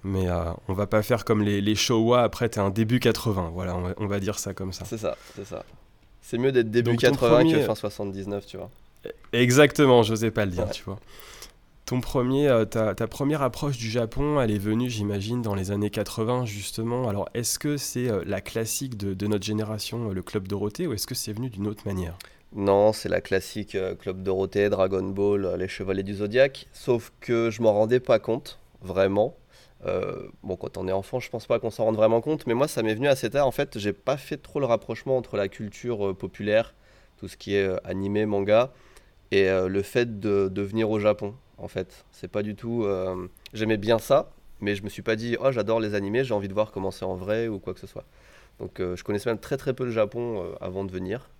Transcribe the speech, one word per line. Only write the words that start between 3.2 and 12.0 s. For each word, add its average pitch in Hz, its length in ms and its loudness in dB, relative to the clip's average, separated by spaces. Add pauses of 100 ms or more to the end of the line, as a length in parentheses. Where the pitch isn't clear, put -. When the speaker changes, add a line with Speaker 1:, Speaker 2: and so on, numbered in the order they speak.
Speaker 1:
voilà, 90 200 -4
on 90 60 -4
va, 90 160 -4
on 107 100 -4
va 101 140 -2
dire 98 180 -4
ça 98 140 -6
comme 95 220 -8
ça. - 100 -12
Speaker 2:
C'est 113 140 -10
ça, 104 180 -4 (180)
c'est 101 120 -12
ça. - 180 -12 (560)
C'est - 160 -8
mieux 131 160 2
d'être 120 180 4
début 117 200 4
Speaker 1:
Donc, 117 100 2
ton 127 60 6
Speaker 2:
quatre-vingts 127 300 6
Speaker 1:
premier 123 180 6
Speaker 2:
que 147 80 4
fin 113 120 0
soixante-dix-neuf, 101 720 -6
tu - 140 -14
vois. 92 100 -12 (640)
Speaker 1:
Exactement, 127 680 8
j'osais 110 280 2
pas 107 140 0
le 98 60 -2
dire, 90 160 -2
Speaker 2:
Ouais. 90 60 -6
Speaker 1:
tu - 120 -10
vois. 98 140 -10 (840)
Ton 127 160 -2